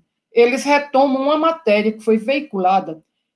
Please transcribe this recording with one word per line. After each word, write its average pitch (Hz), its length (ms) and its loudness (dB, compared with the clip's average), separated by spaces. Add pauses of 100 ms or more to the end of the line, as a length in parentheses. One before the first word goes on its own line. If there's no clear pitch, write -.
(300)
eles 240 320 2
retomam 277 600 0
uma 294 160 0
matéria 220 540 0
que 220 80 -14
foi 220 180 0
veiculada 190 840 -4 (340)